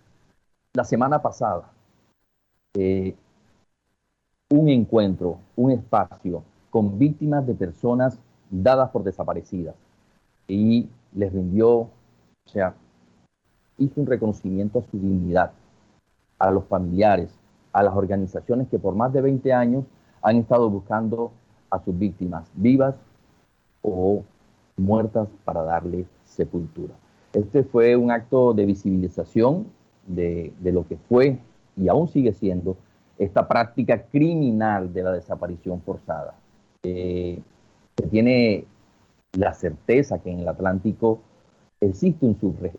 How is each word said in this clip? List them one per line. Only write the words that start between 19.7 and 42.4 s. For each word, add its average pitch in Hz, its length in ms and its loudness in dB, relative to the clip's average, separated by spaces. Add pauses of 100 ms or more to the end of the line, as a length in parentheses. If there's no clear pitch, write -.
han 113 160 4
estado 120 320 2
buscando 110 640 -4 (380)
a 95 140 -2
sus 90 140 -4
víctimas 90 580 -6
vivas 131 400 2 (840)
o 95 420 0 (540)
muertas 107 520 0 (160)
para 85 180 -4
darle 87 420 -4 (200)
sepultura. - 680 -8 (380)
Este 107 320 0
fue 120 320 4
un 120 160 2
acto 120 420 2
de 104 120 2
visibilización 101 1040 0 (380)
de, 85 540 -4
de 90 140 -2
lo 87 120 0
que 85 120 -10
fue 131 420 2 (380)
y 95 100 0
aún 135 220 2
sigue 123 240 0
siendo 92 420 -4 (420)
esta 101 300 0
práctica 117 560 -2
criminal 110 880 0
de 92 100 -4
la 92 100 -2
desaparición 87 680 -8
forzada. 80 540 -10 (480)
Eh, 90 580 -6 (560)
se - 100 -2
tiene 117 580 4 (680)
la 95 200 4
certeza 95 640 0
que 92 120 -10
en 87 100 -6
el 85 80 -4
Atlántico 95 680 0 (600)
existe 117 460 0
un 107 120 2
subre-, 90 420 -4